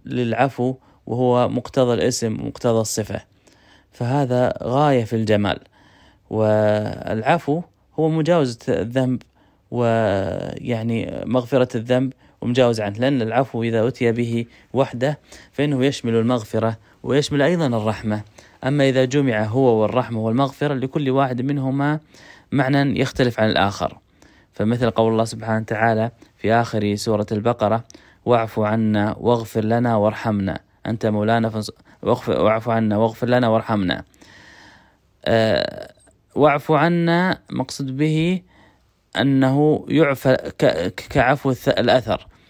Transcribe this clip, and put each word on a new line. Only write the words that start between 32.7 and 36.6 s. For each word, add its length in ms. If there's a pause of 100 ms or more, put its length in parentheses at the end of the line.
واغفر 320
لنا 200
وارحمنا". 560 (1200)
آه، 680 (420)
"واعف 380